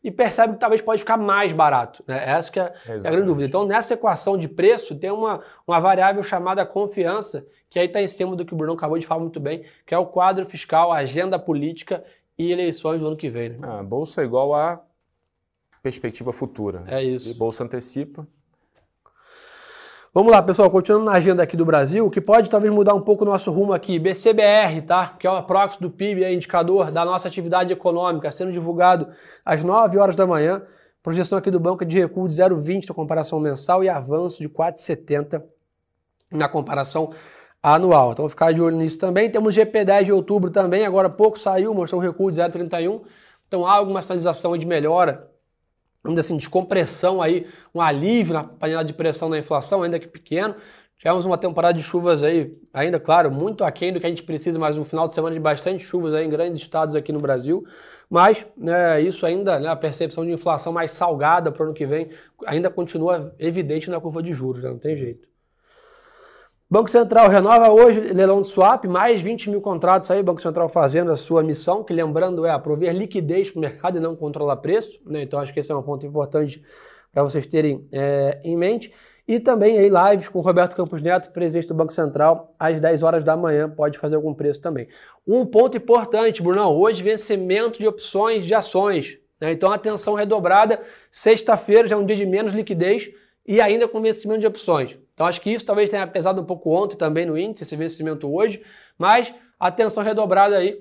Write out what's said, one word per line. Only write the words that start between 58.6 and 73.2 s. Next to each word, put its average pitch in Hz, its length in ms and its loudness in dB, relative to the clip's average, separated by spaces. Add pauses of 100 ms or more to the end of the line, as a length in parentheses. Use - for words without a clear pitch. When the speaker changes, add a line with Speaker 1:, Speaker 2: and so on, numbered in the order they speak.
Speaker 1:
isso 180 260 -2
ainda, 180 320 0
né, 147 100 -6
a 160 80 -2
percepção 156 480 -6
de 170 80 -4
inflação 165 400 -4
mais 165 200 -4
salgada 160 600 0
pro 160 120 -4
ano 156 100 -6
que 151 100 -6
vem 156 240 -4 (380)
ainda 170 240 -2
continua 165 680 -4
evidente 160 520 -4
na 170 100 -6
curva 165 220 -8
de 170 100 -8
juros, 127 300 -8
né? 127 80 -8
Não 120 80 -12
tem 151 180 -6
jeito. 123 320 -12 (1400)
Banco 214 200 4
Central 226 400 8
renova 220 400 8
hoje 220 280 10
leilão 196 440 2
de 196 60 -6
swap, 208 360 4
mais 196 380 2
vinte 208 260 -6
mil 202 100 -2
contratos 185 520 2
aí, 196 120 2
Banco 175 200 -2
Central 165 260 -2
fazendo 160 420 0
a 151 60 0
sua 160 260 0
missão, 160 400 -2
que 196 120 -8
lembrando 165 500 -2
é 156 140 0
prover 156 360 -2
liquidez 190 560 -4